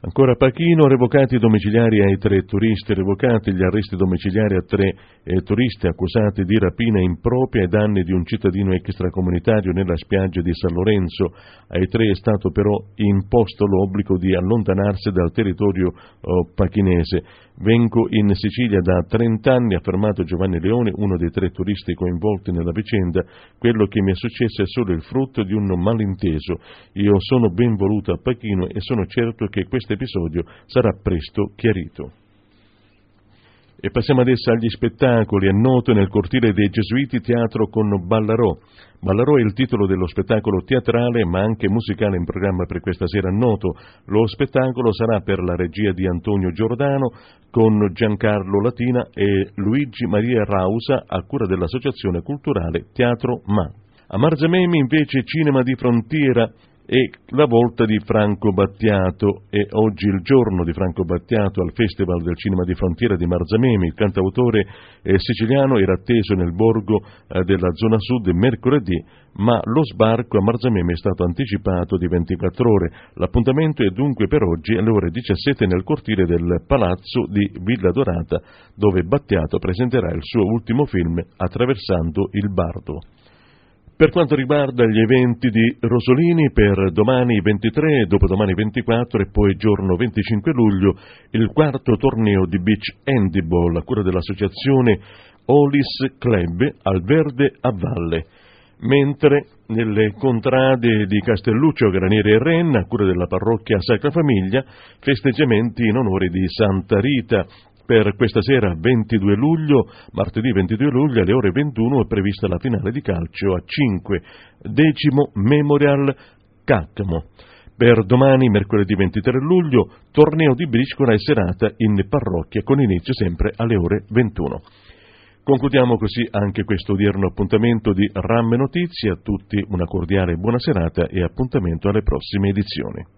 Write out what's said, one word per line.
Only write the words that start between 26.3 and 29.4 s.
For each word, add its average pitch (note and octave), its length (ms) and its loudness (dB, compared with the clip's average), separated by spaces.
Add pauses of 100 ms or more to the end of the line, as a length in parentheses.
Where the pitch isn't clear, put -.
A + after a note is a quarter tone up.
Io G2+ 260 2
sono A2+ 320 2
ben A2+ 240 0
voluto G2 380 -2
a E2+ 60 -4
Pachino G#2 480 -4
e - 120 -8
sono G2+ 260 -4
certo A#2 400 -4